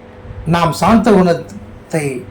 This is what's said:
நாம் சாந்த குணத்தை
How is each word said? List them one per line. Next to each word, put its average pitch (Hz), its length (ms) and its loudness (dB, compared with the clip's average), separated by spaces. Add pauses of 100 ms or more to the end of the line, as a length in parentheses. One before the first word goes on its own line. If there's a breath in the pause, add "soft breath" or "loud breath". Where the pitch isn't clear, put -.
(460)
நாம் 165 260 0
சாந்த 214 400 4
குணத்தை 165 1160 -2